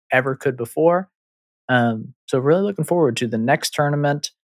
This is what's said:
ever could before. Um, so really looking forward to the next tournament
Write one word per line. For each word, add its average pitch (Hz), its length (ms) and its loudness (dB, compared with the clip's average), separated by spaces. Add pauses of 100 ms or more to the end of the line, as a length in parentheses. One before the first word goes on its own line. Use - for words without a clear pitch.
(120)
ever 131 220 0
could 131 220 -4
before. 165 520 0 (600)
Um, 117 460 0 (120)
so 131 140 0
really 156 220 2
looking 196 220 -2
forward 151 340 2
to 123 100 -2
the 113 100 -4
next 131 340 0
tournament 147 600 -2 (260)